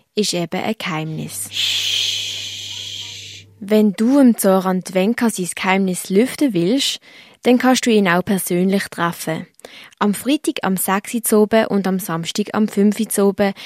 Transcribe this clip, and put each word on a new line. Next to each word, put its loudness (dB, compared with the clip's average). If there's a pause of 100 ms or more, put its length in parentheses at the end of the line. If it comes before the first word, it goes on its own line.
(140)
ist 0
eben -4
ein -2
Geheimnis. -8 (2000)
Wenn 2
du 4
im 6
Zoran 2
Dwenka 0
sein -4
Geheimnis 0
lüften 2
willst, 0 (440)
dann 4
kannst 2
du 2
ihn 4
auch 4
persönlich 0
treffen. -6 (500)
Am 2
Freitag -2
am -2
sechs -2
Uhr -4
zu 4
oben 4
und 0
am 0
Samstag -4
am 2
fünf 2
Uhr -2
zu 2
oben 0 (120)